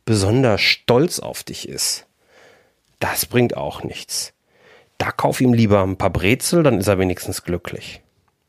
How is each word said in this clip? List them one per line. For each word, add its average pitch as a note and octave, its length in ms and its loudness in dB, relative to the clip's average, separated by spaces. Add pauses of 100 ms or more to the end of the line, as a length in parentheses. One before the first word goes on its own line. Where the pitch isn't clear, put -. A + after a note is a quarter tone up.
besonders A2 560 2
stolz - 600 2
auf - 240 -12
dich - 240 -12
ist. - 380 -6 (920)
Das - 260 -4
bringt A#2+ 320 0
auch - 280 -8
nichts. - 480 -10 (680)
Da - 140 -4
kauf - 280 -2
ihm B2+ 140 4
lieber G#2 300 4
ein F#2+ 120 -2
paar G2 140 0
Brezel, A2 540 2
dann A#2 160 4
ist G2 80 0
er G2 100 2
wenigstens F#2 460 -2
glücklich. - 580 -8 (460)